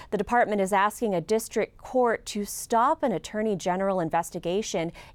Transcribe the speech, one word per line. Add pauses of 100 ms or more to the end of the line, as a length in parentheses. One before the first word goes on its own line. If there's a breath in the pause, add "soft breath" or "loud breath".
(100)
The
department
is
asking
a
district
court
to
stop
an
attorney
general
investigation (220 loud breath)